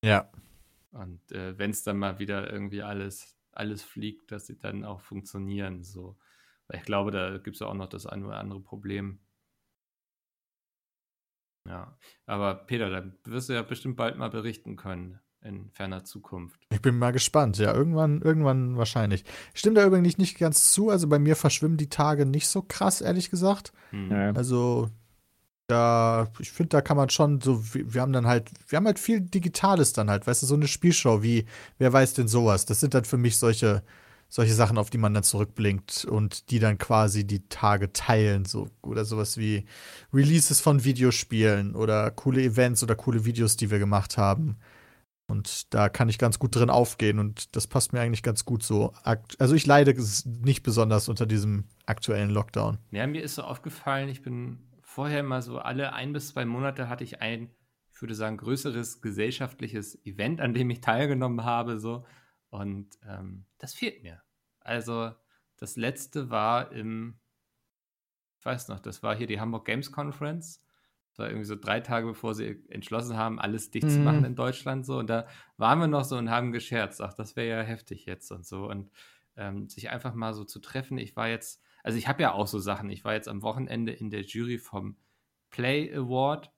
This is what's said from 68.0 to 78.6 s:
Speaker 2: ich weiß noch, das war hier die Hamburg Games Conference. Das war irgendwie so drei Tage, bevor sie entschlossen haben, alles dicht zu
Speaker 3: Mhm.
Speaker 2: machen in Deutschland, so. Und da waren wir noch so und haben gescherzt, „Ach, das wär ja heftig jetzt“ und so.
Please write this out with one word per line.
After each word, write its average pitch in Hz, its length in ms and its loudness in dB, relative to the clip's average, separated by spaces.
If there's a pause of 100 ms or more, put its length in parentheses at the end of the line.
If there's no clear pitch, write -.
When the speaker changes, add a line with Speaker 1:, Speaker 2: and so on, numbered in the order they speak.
Speaker 2:
ich - 80 -12
weiß 123 220 -8
noch, 98 120 -12
das 107 220 -16
war 107 120 -4
hier 117 120 -8
die 104 140 -6
Hamburg 113 260 -8
Games 123 260 -6
Conference. 147 720 -10 (480)
Das - 80 -20
war 110 100 -8
irgendwie 107 180 -8
so 104 100 -10
drei 104 240 -4
Tage, 117 260 -4
bevor 110 280 -8
sie 107 340 -10
entschlossen 113 480 -8
haben, 113 240 -4
alles 107 300 -6
dicht 151 200 -2
zu 147 80 4
Speaker 3:
Mhm. 143 60 4
Speaker 2:
machen 147 200 4
in 123 120 -6
Deutschland, 127 500 -6
so. 131 120 -4
Und 113 120 -6
da 113 160 -2 (300)
waren 151 240 4
wir 165 80 2
noch 143 160 0
so 131 120 -6
und 117 140 -4
haben 120 220 -2
gescherzt, 113 500 -6
„Ach, 98 120 -10
das 107 220 -14
wär 120 80 -4
ja 113 180 -4
heftig - 440 -12
jetzt“ 92 260 -14
und 90 140 -18
so. 98 220 -10